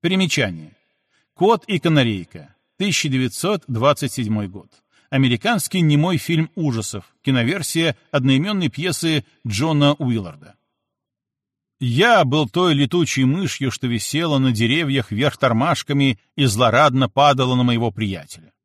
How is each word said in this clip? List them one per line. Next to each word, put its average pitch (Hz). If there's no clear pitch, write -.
Примечание. 131
«Кот 202
и 180
канарейка», 113
тысяча 190
девятьсот 131
двадцать 131
седьмой 107
год. 92
Американский 143
немой 156
фильм 160
ужасов, 113
киноверсия 147
одноимённой 147
пьесы 160
Джона 143
Уилларда. 113
Я 170
был 139
той 175
летучей 139
мышью, 139
что -
висела 143
на 131
деревьях 135
вверх 127
тормашками 135
и 139
злорадно 123
падала 131
на 123
моего 117
приятеля. 85